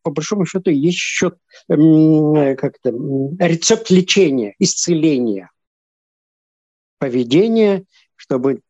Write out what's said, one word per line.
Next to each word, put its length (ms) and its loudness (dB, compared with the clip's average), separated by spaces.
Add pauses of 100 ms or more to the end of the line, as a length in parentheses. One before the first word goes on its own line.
по 100 -6
большому 340 -4
счету, 240 -4
и 60 2
есть 220 0
счет, 380 -4 (320)
м, 880 4
как 240 -6
это, 100 -2
м, 480 -6
рецепт 520 0
лечения, 680 2
исцеления 920 -2 (1500)
поведения, 840 0 (300)
чтобы 560 -4